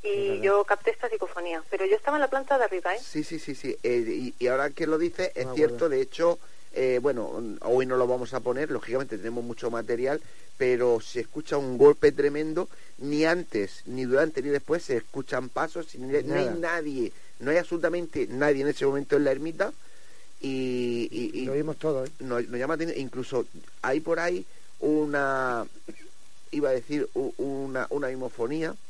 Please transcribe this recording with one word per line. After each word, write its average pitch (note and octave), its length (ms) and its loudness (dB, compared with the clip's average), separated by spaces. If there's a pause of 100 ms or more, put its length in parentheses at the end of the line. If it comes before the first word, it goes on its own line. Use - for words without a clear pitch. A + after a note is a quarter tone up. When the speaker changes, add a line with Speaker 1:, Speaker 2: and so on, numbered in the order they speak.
Speaker 1:
Y G#3 60 -4
Speaker 2:
Es G3+ 200 0
verdad. G3 140 -2
Speaker 1:
yo G3+ 220 6
capté G#3 260 2
esta A#3+ 180 -4
psicofonía, E4+ 600 -4
pero F#4+ 160 0
yo G4 100 6
estaba D4+ 220 0
en D4 40 4
la C4+ 80 2
planta C4+ 280 2
de A#3+ 80 4
arriba, F#3 280 -2
¿eh? A3+ 80 -4
Speaker 3:
Sí, D3+ 220 -4
sí, D#3 160 -6
sí, C#3 160 -6
sí. - 280 -6
Eh, A#2+ 220 2
y, A#2+ 320 -4
y B2 100 0
ahora C3+ 220 2
que D#3+ 160 -4
lo D#3 120 2
dices, F3 360 0
es B2+ 120 -4
Speaker 2:
Ah, B2+ 100 -6
Speaker 3:
cierto, D3+ 300 4
Speaker 2:
bueno. C#3+ 100 2
Speaker 3:
de C3 60 4
hecho... E3+ 380 2 (340)
Eh, B2+ 280 2
bueno, A2+ 400 0 (200)
hoy B2+ 240 4
no B2+ 100 0
lo C3 100 4
vamos B2+ 280 0
a B2+ 80 -2
poner, B2+ 300 -2
lógicamente A#2+ 460 -2
tenemos A#2 280 -6
mucho A#2 260 -4
material, A#2+ 480 0 (380)
pero B2 420 4
se A#2+ 220 -4
escucha D3 360 -4
un B2+ 200 -2
golpe D3 340 10
tremendo, D3+ 560 0 (300)
ni D3 280 0
antes, D#3+ 600 0
ni B2+ 180 -4
durante, C#3 380 4
ni C#3+ 80 -2
después C#3+ 340 0
se B2 140 0
escuchan B2+ 520 -4
pasos, D#3 460 -4
ni, B2+ 120 -8
ni C3+ 100 0
hay C3 80 2
Speaker 2:
Nada. - 300 2
Speaker 3:
nadie, D3+ 580 -2 (260)
no B2+ 120 0
hay E3 60 6
absolutamente E3+ 680 0
nadie C3+ 360 2
en C#3+ 60 2
ese C#3 160 0
momento C#3 300 2
en D3 80 6
la C3+ 80 4
ermita, D#3+ 400 -2 (720)
y, B2 680 -2
y, A#2 320 -4
y - 20 -4
Speaker 2:
Lo C3+ 80 -2
vimos D3+ 240 -2
todo, C#3+ 280 0
¿eh? - 40 -8 (100)
Speaker 3:
nos, B2 300 -2
nos B2 100 -4
llama C#3 160 0
la D#3 80 -4
atención, E3 160 -4
incluso B2+ 460 -2 (360)
hay C#3 200 0
por D#3+ 180 0
ahí F3+ 260 0 (360)
una, C#3 840 2 (840)
iba C#3+ 180 2
a C3 40 4
decir, C#3 400 0
u-, C3 240 0
una, C3+ 520 -2
una C#3 200 0
mimofonía C3 680 -2 (140)